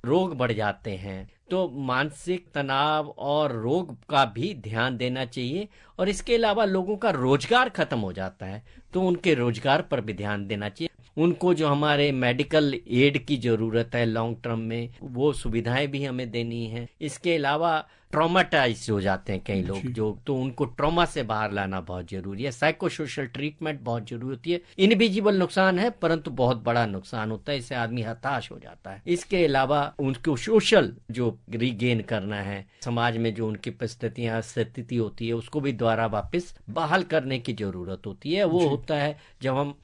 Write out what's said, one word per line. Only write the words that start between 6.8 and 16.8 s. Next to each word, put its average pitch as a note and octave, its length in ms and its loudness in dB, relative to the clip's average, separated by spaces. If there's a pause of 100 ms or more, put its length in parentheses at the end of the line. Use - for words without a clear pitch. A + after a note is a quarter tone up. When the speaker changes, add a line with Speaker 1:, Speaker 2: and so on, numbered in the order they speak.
Speaker 1:
का A3 140 0
रोजगार C#3 600 4
खत्म D3 280 0
हो F#2+ 140 -2
जाता F#2+ 320 -8
है G2 180 -10 (300)
तो F#3 100 0
उनके F3+ 320 2
रोजगार A#2+ 480 2
पर B2+ 180 -2
भी G#2 140 -6
ध्यान G2+ 320 -4
देना G#2 220 -4
चाहिए। E3 200 -8 (280)
उनको F3 360 4
जो D#3 140 2
हमारे D3 460 4
medical C3+ 640 2
aid C3 500 2
की D3 140 0
जरूरत A2+ 540 2
है A#2+ 120 2
long A2+ 380 0
term A#2 180 -2
में, A#2 280 -6 (120)
वो C3+ 320 0
सुविधाएं A#2+ 560 0
भी C#3 140 -4
हमें B2+ 280 -6
देनी A#2 360 -4
है। A#2 200 -8 (140)